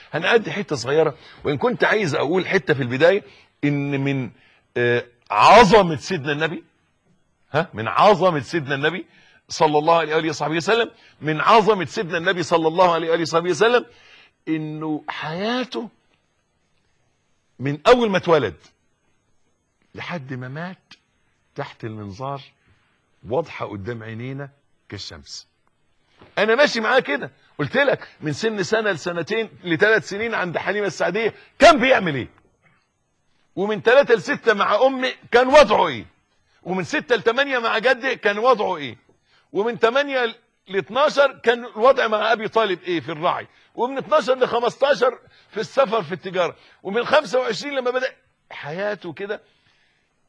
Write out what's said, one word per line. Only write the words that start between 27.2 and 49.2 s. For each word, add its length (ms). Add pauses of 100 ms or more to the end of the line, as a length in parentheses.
قلت 180
لك 320 (120)
من 120
سن 300
سنة 280
لسنتين 600 (140)
لثلاث 440
سنين 260
عند 240
حليمة 280
السعدية 480 (240)
كان 220
بيعمل 340
إيه؟ 140 (1300)
ومن 260
تلاتة 320
لستة 400
مع 200 (120)
أمي 280 (160)
كان 180
وضعه 400
إيه؟ 180 (560)
ومن 220
ستة 320
لتمانية 420
مع 200
جدي 380
كان 220
وضعه 380
إيه؟ 220 (540)
ومن 260
تمانية 580 (320)
لاتناشر 720
كان 260
الوضع 440
مع 240
أبي 160
طالب 340
إيه 180
في 120
الرعي؟ 340 (280)
ومن 240
اتناشر 400
لخمستاشر 800 (320)
في 100
السفر 420
في 100
التجارة؟ 440 (260)
ومن 220
خمسة 340
وعشرين 360
لما 160
بدأ 260 (340)
حياته 640
كده 280 (880)